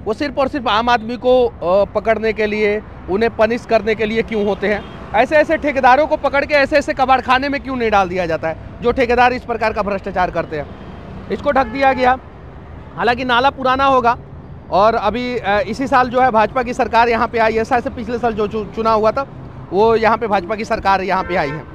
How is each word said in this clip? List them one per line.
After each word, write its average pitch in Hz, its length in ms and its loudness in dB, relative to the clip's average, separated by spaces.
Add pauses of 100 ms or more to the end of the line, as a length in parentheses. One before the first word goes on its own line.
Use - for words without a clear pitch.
वो 214 80 -2
सिर्फ 285 240 -4
और 269 100 2
सिर्फ 269 200 -4
आम 226 220 2
आदमी 240 280 0
को, 247 300 4
अ, 190 380 2
पकड़ने 220 480 0
के 214 120 -2
लिए, 214 360 0 (280)
उन्हें 220 260 0
punish 226 300 0
करने 220 300 2
के 220 100 -2
लिए 220 160 -2
क्यों 214 240 -2
होते 196 220 -2
हैं? - 460 -6
ऐसे 254 220 2
ऐसे 302 220 4
ठेकेदारों 269 500 4
को 302 100 0
पकड़ 277 280 0
के 285 80 -4
ऐसे 285 240 2
ऐसे 294 160 0
कबाड़खाने 262 560 2
में 277 120 -4
क्यों 262 140 -8
नहीं 226 160 0
डाल 196 180 2
दिया 180 160 -2
जाता 160 220 -2
है, 160 100 -4 (240)
जो 233 100 0
ठेकेदार 240 420 4
इस 254 100 -6
प्रकार 220 300 -2
का 220 80 -4
भ्रष्टाचार 190 500 -2
करते 160 260 -4
हैं? 143 80 -6 (640)
इसको 269 220 -2
ढक 269 140 2
दिया 269 280 2
गया। 254 240 2 (760)
हालांकि 240 300 0
नाला 254 240 2
पुराना 269 360 0
होगा 254 320 4 (540)
और 208 240 4
अभी, 233 420 -2
अ, 202 220 0
इसी 214 280 -4
साल 254 220 2
जो 247 120 2
है 254 100 4
भाजपा 220 320 2
की 240 100 -4
सरकार 226 360 2
यहाँ 226 180 0
पे 226 120 -4
आई 226 140 2
है, 220 120 0
शायद 240 180 0
से 262 60 -4
पिछले 233 300 -8
साल 233 140 0
जो 208 140 -2
चु-, 214 180 -6 (100)
चुनाव 220 240 2
हुआ 214 120 4
था 269 140 -4 (460)
वो 220 240 4
यहाँ 220 220 4
पे 226 100 -4
भाजपा 196 280 -2
की 208 100 -6
सरकार 196 360 0
यहाँ 185 220 0
पे 175 120 -4
आई 156 140 0
है। 151 140 -8 (120)